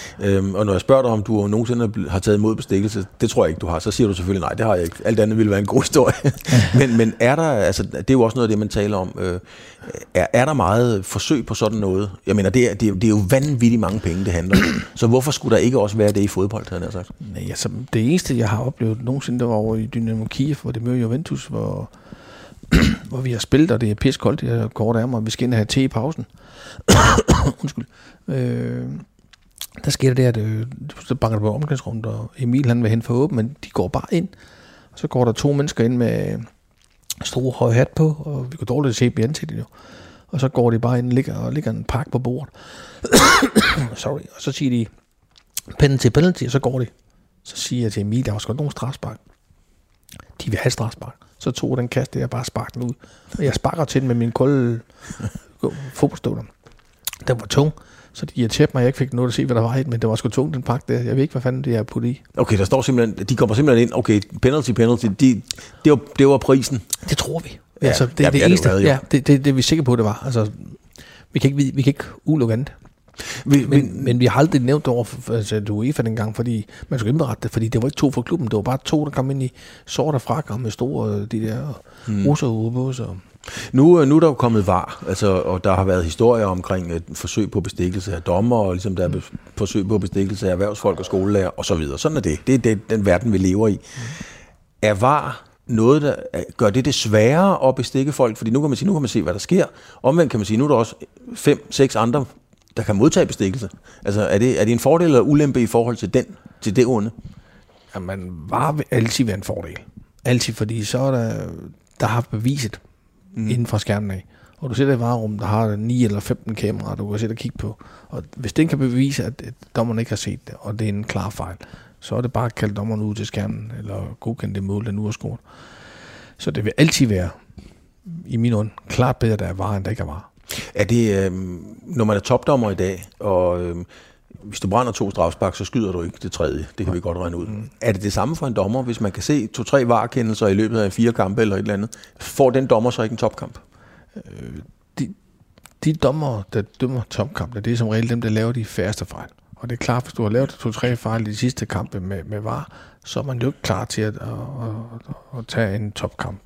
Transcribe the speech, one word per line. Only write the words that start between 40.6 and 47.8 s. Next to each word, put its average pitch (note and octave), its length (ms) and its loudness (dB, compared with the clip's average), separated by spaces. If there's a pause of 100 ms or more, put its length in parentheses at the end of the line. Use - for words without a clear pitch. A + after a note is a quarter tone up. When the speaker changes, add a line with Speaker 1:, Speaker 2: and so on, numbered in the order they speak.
Speaker 2:
de A2+ 80 2
bare A#2+ 200 2
ind B2 80 -2
og B2 60 0
ligger, C3 220 0
og A#2 180 -4
ligger C#3+ 180 -4
en A2 120 -6
pakke - 280 -4
på A#2+ 80 0
bordet. B2+ 300 -6 (540)
<clears throat> - 920 4
Sorry. C#3+ 240 -6 (160)
Og - 60 -20
så D3 100 -4
siger C3+ 180 -2
de, A#2 160 0 (920)
"Penalty, C3+ 280 4
penalty," E3 360 4
og A#2+ 80 -4
så C3 80 2
går C3 200 -2
de. B2 60 -2 (580)
Så - 140 -20
siger - 240 -4